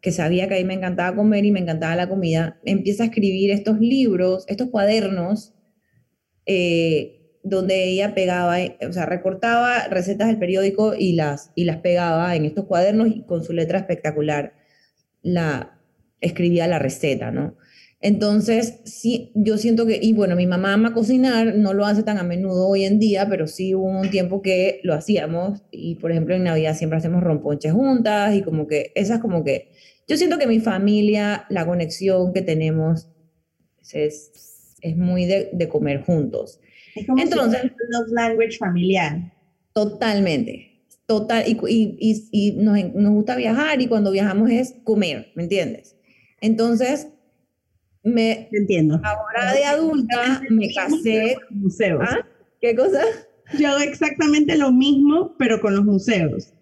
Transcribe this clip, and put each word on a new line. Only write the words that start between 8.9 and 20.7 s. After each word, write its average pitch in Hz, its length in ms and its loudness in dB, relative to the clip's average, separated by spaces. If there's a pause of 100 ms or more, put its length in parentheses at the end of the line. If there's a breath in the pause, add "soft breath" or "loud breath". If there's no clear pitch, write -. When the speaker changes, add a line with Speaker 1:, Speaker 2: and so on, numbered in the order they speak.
Speaker 1:
sea, 175 120 -4
recortaba 233 840 -2
recetas 196 400 -2
del 226 120 0
periódico 196 580 0
y 185 160 0
las, 151 420 -2
y 170 100 -2
las 165 120 -2
pegaba 175 580 0
en 156 100 0
estos 170 200 -4
cuadernos 202 440 2
y 220 140 -4
con 165 200 -4
su - 100 -8
letra 165 260 0
espectacular 151 720 -4 (680)
la, 165 580 -4 (400)
escribía 170 480 0
la 170 120 0
receta, 131 520 -4
¿no? 131 260 -6 (460 soft breath)
Entonces, 214 840 0
sí, - 500 -6
yo 214 240 2
siento 226 260 2
que, 220 160 2
y 226 120 4
bueno, 196 220 2
mi 180 120 2
mamá 185 260 0